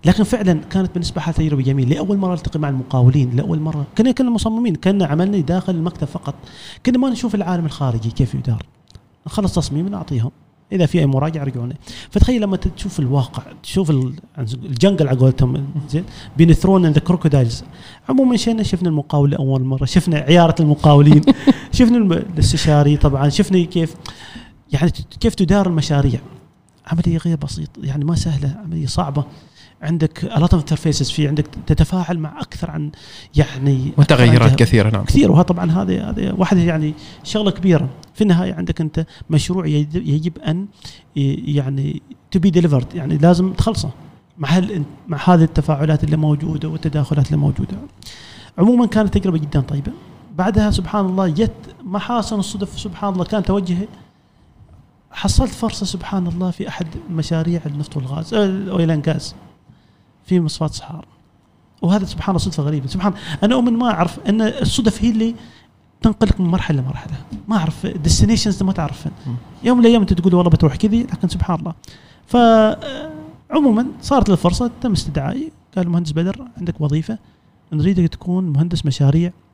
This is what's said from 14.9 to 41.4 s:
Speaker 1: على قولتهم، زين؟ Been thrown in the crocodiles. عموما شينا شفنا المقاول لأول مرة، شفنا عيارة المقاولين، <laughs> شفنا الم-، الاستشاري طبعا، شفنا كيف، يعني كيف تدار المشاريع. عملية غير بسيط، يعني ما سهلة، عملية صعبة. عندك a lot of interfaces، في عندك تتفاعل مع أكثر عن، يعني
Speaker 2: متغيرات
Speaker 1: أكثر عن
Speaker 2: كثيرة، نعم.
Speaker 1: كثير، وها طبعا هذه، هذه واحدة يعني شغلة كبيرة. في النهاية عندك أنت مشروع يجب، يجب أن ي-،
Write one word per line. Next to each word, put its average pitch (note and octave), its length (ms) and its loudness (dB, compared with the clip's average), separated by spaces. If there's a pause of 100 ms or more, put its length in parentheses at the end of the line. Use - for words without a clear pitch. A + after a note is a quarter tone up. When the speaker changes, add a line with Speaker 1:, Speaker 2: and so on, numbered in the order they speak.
Speaker 1:
على C3 100 0
قولتهم، C3 480 2 (220)
زين؟ D#3+ 160 -4 (360)
Been E3 140 8
thrown F#3 380 4
in D3 60 4
the F3+ 140 0
crocodiles. C#3 520 0 (440)
عموما C4 280 2
شينا A3 260 -2
شفنا F3+ 260 -2
المقاول D3 420 2
لأول C3+ 340 0
مرة، C3+ 200 -2
شفنا E3 340 0
عيارة D#3+ 420 4
المقاولين، D3 600 8 (300)
<laughs> - 220 0
شفنا A#3+ 240 4
الم-، G3+ 160 4
الاستشاري D3+ 840 2
طبعا، C#3 320 2
شفنا F#3 360 2
كيف، E3 300 -4 (800)
يعني D#3+ 180 2 (300)
كيف A#3 140 2
تدار G3 320 2
المشاريع. C#3+ 540 0 (680)
عملية E3 320 0
غير E3 180 -2
بسيط، D3+ 340 -8 (120)
يعني C#3 220 -4
ما E3 100 0
سهلة، D3 500 -2
عملية D#3+ 220 -6
صعبة. C#3+ 380 -4 (580)
عندك D#3 520 -2
a - 40 2
lot F3 180 2
of D#3+ 40 0
interfaces، D3 520 -2
في D3+ 160 -2
عندك D3+ 180 -2 (200)
تتفاعل E3+ 520 0
مع D#3+ 220 -8
أكثر - 300 -10
عن، D3+ 200 -8 (460)
يعني C3+ 640 0
Speaker 2:
متغيرات B2 360 6
Speaker 1:
أكثر A#2 160 8
عن C3 60 4
Speaker 2:
كثيرة، A2 340 4
نعم. G#2 140 0
Speaker 1:
كثير، C#4 280 4
وها E3 100 6
طبعا F3 280 0
هذه، F#3 400 -2
هذه G3 280 -4
واحدة F#3 220 2
يعني D#3 340 0 (300)
شغلة G#3 260 -2
كبيرة. E3+ 380 2 (260)
في - 80 -2
النهاية F#3 320 2
عندك E3+ 260 -6
أنت D#3+ 260 -4 (240)
مشروع E3 360 0
يجب، D3+ 400 -2
يجب D#3 320 -2
أن F#3+ 280 -4 (500)
ي-، D3 380 -2